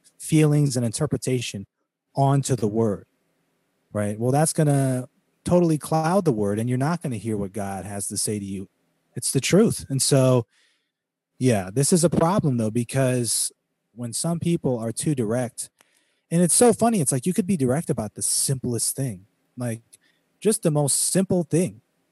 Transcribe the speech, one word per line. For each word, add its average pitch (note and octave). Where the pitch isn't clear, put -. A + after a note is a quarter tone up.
feelings D3
and B2
interpretation A#2+
onto C#3
the A2+
word, G#2
right? G#2
Well, A#2+
that's D3+
gonna C3+
totally E3+
cloud D#3+
the D#3
word, G#2
and A#2
you're B2+
not D#3+
gonna B2+
hear G#2+
what G2
God G2
has G2
to G#2+
say G#2+
to G2+
you. G2
It's -
the C#3
truth. F#3+
And C3+
so, C3
yeah, G#2
this C3+
is E3+
a F3
problem, E3
though, A2
because B2
when A#2+
some E3+
people D#3
are A2+
too D#3
direct, A#2
and E3+
it's E3+
so A#3+
funny, A3+
it's C#3
like C3+
you F#3
could F#3+
be F#3+
direct C3+
about A2
the G#2+
simplest -
thing, G#2+
like, A#2
just G#3+
the E3+
most D3
simple F#3
thing, D3+